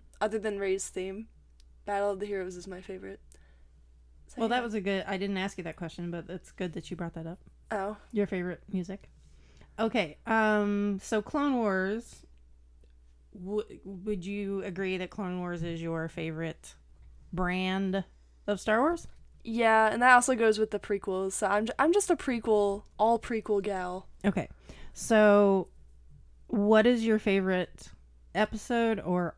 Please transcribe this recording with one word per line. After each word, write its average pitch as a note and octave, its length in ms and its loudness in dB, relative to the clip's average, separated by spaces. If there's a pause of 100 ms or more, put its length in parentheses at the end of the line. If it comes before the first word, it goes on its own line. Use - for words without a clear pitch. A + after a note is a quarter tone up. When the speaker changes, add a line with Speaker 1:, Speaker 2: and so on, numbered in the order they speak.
(220)
Speaker 1:
other A3 180 0
than G#3 180 -4
Rey's G3 300 -2
theme. F#3+ 400 -8 (580)
Battle G3+ 260 0
of F#3+ 100 -6
the G#3 40 -6
Heroes F#3+ 300 -6
is F3 120 -14
my F#3 120 -12
favorite. F#3+ 400 -14 (1080)
So, - 100 -20
Speaker 2:
Well, A3+ 120 0
that A#3+ 80 2
Speaker 1:
yeah. B3+ 40 -2
Speaker 2:
was A3+ 140 -6
a G#3 60 -4
good, F#3+ 240 -2
I F#3+ 120 -4
didn't G3 200 -4
ask F#3+ 200 -4
you E3+ 80 -8
that D#3+ 100 -10
question, E3+ 360 -8
but E3+ 180 -8
it's F3 240 -12
good F3+ 200 -6
that - 160 -12
you F#3 60 -10
brought E3+ 200 -8
that E3 120 -10
up. F3 120 -12 (320)
Speaker 1:
Oh. G#3 260 -6 (160)
Speaker 2:
Your G3+ 140 0
favorite F3+ 340 -6 (100)
music. F#3 380 -8 (720)
Okay, G#3 460 -2
um, G#3 760 2
so G#3+ 200 -2
Clone C#4+ 340 0
Wars, G3+ 720 -2 (1080)
w-, G3+ 300 -6 (220)
would F#3+ 400 -6
you G3 380 -4
agree F#3 340 -4
that F3+ 120 -6
Clone F3+ 300 -6
Wars F3 240 -6
is E3 180 -6
your E3 280 -4
favorite E3 680 -8 (560)
brand F#3 720 0 (420)
of G#3 140 0
Star A3 200 2
Wars? E4 280 0 (360)
Speaker 1:
Yeah, A3 480 6
and A#3 100 -2
that B3+ 140 8
also B3 200 6
goes A3 240 4
with G#3+ 120 0
the G3+ 80 -2
prequels, F#3+ 520 -2
so - 160 0
I'm G#3 180 2
j-, A3 140 -4
I'm D#4+ 140 6
just G4+ 160 4
a F4 80 4
prequel, G#3 680 2 (140)
all A3+ 220 4
prequel G#3 440 -2
gal. F#3 440 -6 (180)
Speaker 2:
Okay, G3 240 0 (440)
so G3+ 760 6 (800)
what G#3+ 380 4
is A#3 200 2
your A3 120 4
favorite F#3+ 720 -2 (480)
episode A3+ 640 0
or F3+ 380 -2